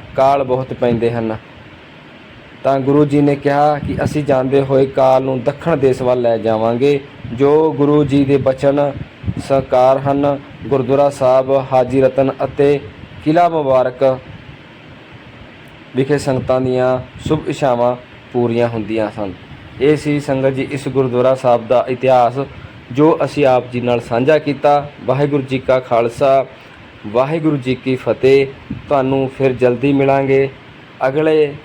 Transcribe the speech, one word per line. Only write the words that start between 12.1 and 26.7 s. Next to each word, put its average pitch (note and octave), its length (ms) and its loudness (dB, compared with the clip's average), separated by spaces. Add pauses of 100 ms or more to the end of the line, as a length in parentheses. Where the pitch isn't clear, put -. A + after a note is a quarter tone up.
ਅਤੇ C#3+ 360 0 (460)
ਕਿਲ੍ਹਾ E3+ 240 4
ਮੁਬਾਰਕ C3 720 0 (1800)
ਵਿਖੇ C3+ 220 0
ਸੰਗਤਾਂ C3 440 -2
ਦੀਆਂ B2+ 380 0 (280)
ਸ਼ੁਭ D#3 200 0
ਇੱਛਾਵਾਂ B2 480 0 (380)
ਪੂਰੀਆਂ A#2+ 340 0
ਹੁੰਦੀਆਂ A2 480 -4
ਸਨ। G2+ 180 -8 (480)
ਇਹ D3 160 2
ਸੀ D3 220 -2
ਸੰਗਤ C3+ 300 -2
ਜੀ C3 220 -4
ਇਸ C3+ 160 -6
ਗੁਰਦੁਆਰਾ B2+ 480 0
ਸਾਹਿਬ A#2+ 320 0
ਦਾ A#2+ 220 2
ਇਤਿਹਾਸ, B2+ 500 2 (520)
ਜੋ D3+ 340 4
ਅਸੀਂ C#3+ 200 0
ਆਪ B2 260 2
ਜੀ A#2+ 100 -4
ਨਾਲ A#2+ 180 0
ਸਾਂਝਾ C3 380 2
ਕੀਤਾ। D3 520 0 (140)
ਵਾਹਿਗੁਰੂ C#3 400 0
ਜੀ B2+ 160 -4
ਕਾ C3 200 0
ਖਾਲਸਾ, B2+ 640 0 (640)